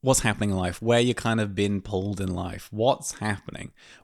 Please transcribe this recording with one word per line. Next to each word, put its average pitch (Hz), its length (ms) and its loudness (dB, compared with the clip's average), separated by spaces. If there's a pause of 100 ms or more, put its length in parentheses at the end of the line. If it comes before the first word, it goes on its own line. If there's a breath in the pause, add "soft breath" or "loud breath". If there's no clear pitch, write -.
what's 127 200 4
happening 104 300 0
in 95 60 0
life, 90 240 -2
where 117 200 4
you 120 140 4
kind 113 260 0
of 101 140 -2
been 101 260 0
pulled 98 400 -2
in 92 140 -2
life, 90 360 -6
what's 113 480 0
happening, - 540 -6 (320 soft breath)